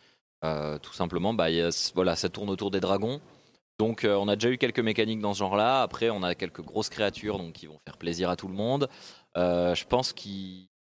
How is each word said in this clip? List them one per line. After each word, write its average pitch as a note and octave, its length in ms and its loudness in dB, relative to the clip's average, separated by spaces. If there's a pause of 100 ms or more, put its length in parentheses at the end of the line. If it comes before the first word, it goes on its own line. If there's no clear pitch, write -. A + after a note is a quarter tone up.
(440)
Euh, D2+ 340 -2
tout - 160 -18
simplement, F2+ 400 0
bah, E2 160 2
y E2 100 2
a, E2+ 100 2
c-, - 240 -2
voilà, F2+ 220 2
ça F2+ 140 -2
tourne G2+ 180 -6
autour G2 220 -2
des F#2+ 100 0
dragons. G2+ 400 0 (580)
Donc, A2 260 0
euh, G#2 100 4
on G2+ 140 2
a G2+ 80 4
déjà A2 120 2
eu B2+ 100 2
quelques B2 220 2
mécaniques A2 400 2
dans G#2 140 0
ce G2 60 -4
genre-là. G#2+ 420 4
Après, A2+ 260 0
on G#2 140 -2
a F2 120 0
quelques F2+ 280 -8
grosses G#2 260 -2
créatures, G#2 480 -2
donc, E2+ 160 -8
qui - 140 -18
vont D2+ 180 -20
faire - 140 -16
plaisir E2+ 320 0
à F2 60 0
tout F#2+ 120 -8
le F#2 60 -8
monde. B2+ 340 0 (480)
Euh, F2 380 4
je - 100 -4
pense B2 300 0
qu'il, F#2 540 -12 (220)